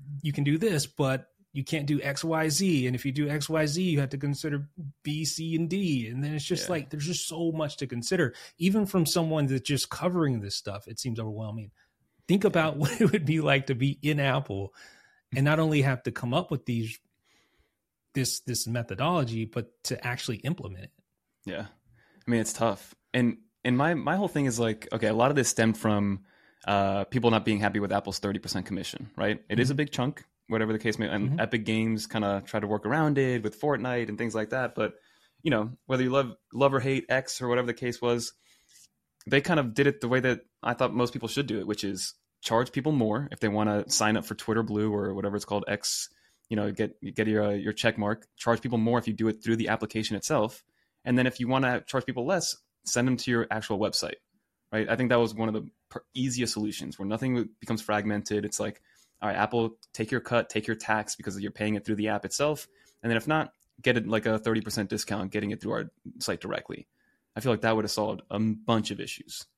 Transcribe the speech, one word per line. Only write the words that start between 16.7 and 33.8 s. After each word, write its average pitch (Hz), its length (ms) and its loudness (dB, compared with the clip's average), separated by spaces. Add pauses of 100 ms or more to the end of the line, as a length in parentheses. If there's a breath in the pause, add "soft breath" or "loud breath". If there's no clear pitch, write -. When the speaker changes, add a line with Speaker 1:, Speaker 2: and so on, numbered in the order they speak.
Speaker 1:
this, - 280 -2
this 113 260 -4
methodology, 120 800 0
but 117 260 -6 (140)
to - 200 -6
actually 120 320 -4
implement 107 480 -8
it. - 60 -18 (540)
Speaker 2:
Yeah. 95 200 -6 (640 soft breath)
I 123 40 0
mean, 117 100 4
it's 107 120 -2
tough. 113 400 -2 (200)
And, 123 240 2 (260)
and 123 140 2
my, 156 160 4
my 151 220 0
whole 196 120 0
thing 147 180 0
is, 117 140 0
like, 110 320 0
okay, 113 160 0
a 110 60 4
lot 120 180 6
of 147 40 2
this 131 140 2
stemmed 113 280 4
from, 101 460 0 (420 soft breath)
uh, 98 400 2
people 120 260 4
not 110 140 4
being 107 140 2
happy 104 200 2
with 101 120 0
Apple's 98 280 0
thirty 101 200 0
percent 92 280 -4
commission, - 500 -8
right? 104 320 0
It 107 100 0
is 127 100 4
a 143 40 0
Speaker 1:
Mm-hmm. 135 40 -2
Speaker 2:
big 147 140 -2
chunk, 135 340 -4 (220)
whatever 110 260 0
the 110 60 0
case 110 200 0
may, 107 80 0
and 104 240 0
Speaker 1:
Mm-hmm. 160 80 0
Speaker 2:
Epic 113 260 0
Games 110 400 0
kinda 101 400 0
tried - 140 -4
to 104 80 -4
work 104 180 -2
around 147 320 2
it 127 240 2
with 104 180 -6
Fortnite 123 500 -2